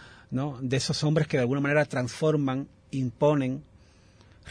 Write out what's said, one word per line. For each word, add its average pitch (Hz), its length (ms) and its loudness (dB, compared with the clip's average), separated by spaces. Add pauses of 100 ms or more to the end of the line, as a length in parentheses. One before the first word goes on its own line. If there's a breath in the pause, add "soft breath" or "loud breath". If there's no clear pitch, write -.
(300 loud breath)
¿no? 135 320 -6
De 131 160 -2
esos - 260 -2
hombres 156 220 2
que - 120 -2
de 131 40 2
alguna 131 200 0
manera 143 240 2
transforman, 139 840 -2 (240)
imponen, 135 720 0 (880 soft breath)